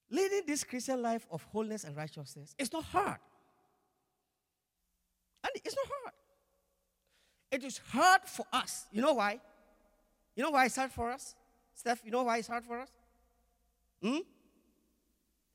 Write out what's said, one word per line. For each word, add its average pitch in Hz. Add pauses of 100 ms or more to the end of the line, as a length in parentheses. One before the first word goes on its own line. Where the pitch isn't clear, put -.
(100)
leading 392
this 294
Christian 254
life 233
of 165
holiness 214
and 147
righteousness 147
is 269
not 320
hard. 349 (2250)
And 539 (120)
it's -
not 539
hard. 523 (1400)
It 262
is 254
hard 359
for -
us. -
You 214
know 302
why? 214 (960)
You 220
know 320
why 262
it's -
hard 262
for 233
us? - (400)
Steph, 233
you 220
know 247
why 233
it's 226
hard 233
for 240
us? 269 (1120)
Hmm? 247 (1400)